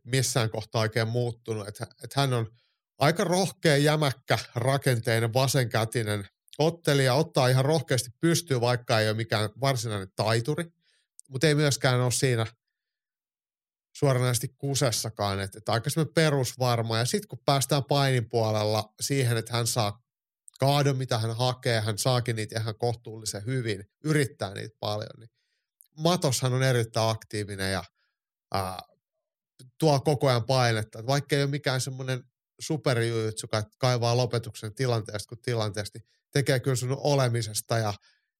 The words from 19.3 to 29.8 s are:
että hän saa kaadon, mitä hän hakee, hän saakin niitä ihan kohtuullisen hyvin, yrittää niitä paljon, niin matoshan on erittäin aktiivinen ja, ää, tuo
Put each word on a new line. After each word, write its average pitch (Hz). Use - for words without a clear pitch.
että 113
hän 117
saa 104
kaadon, 139
mitä 127
hän 113
hakee, 123
hän 107
saakin 123
niitä 110
ihan 113
kohtuullisen 110
hyvin, 113
yrittää 143
niitä 107
paljon, 107
niin 110
matoshan 156
on 131
erittäin 117
aktiivinen 101
ja, 92
ää, 92
tuo 147